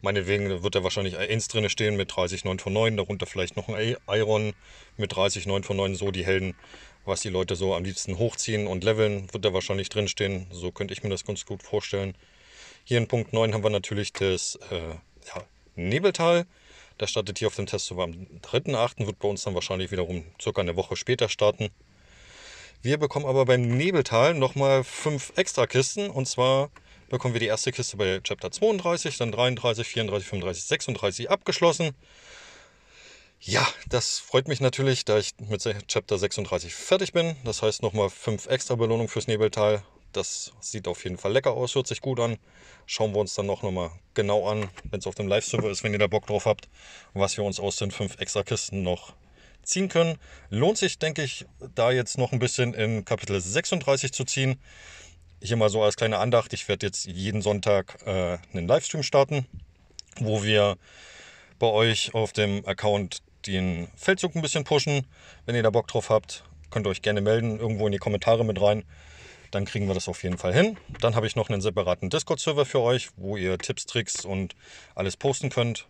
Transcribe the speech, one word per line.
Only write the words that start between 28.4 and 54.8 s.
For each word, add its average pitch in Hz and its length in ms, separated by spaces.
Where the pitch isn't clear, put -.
zweiunddreißig, 175 680
dann 117 140
dreiunddreißig, 117 560
vierunddreißig, 104 400
fünfunddreißig, 90 380
sechsunddreißig 117 680
abgeschlossen. 170 640
Ja, 113 280
das - 300
freut 131 280
mich 143 120
natürlich, 135 460
da 107 140
ich - 200
mit 104 220
Se-, 104 160
Chapter 104 300
sechsunddreißig 92 560
fertig 185 400
bin. 165 300
Das 113 180
heißt, 107 220
nochmal 101 260
fünf - 380
extra 127 280
Belohnungen 113 320
fürs - 200
Nebeltal. 107 560
Das - 480
sieht 95 260
auf 87 160
jeden 90 140
Fall 98 160
lecker 135 180
aus, 123 240
hört 131 120
sich - 140
gut 131 180
an. 117 180
Schauen 107 280
wir 104 60
uns 101 160
dann 101 100
noch, 98 180
noch 101 80
mal 90 200
genau 104 340
an, 107 220
wenn's 98 220
auf 92 80
dem 104 120
Live-Server 107 420
ist, 98 140
wenn 107 100
ihr 104 60
da 104 80
Bock 104 180
drauf 104 200
habt, - 240
was 98 240
wir 104 60
uns 98 160
aus 98 160
den 98 160
fünf - 280
extra 98 240
Kisten - 380
noch 90 320
ziehen 190 260
können. 165 280
Lohnt 156 280
sich, - 220
denke 156 220
ich, - 240
da 120 180
jetzt 123 260
noch 123 140
ein 127 80
bisschen 123 340
in 110 300
Kapitel 101 380
sechsunddreißig 139 720
zu - 100
ziehen. 131 380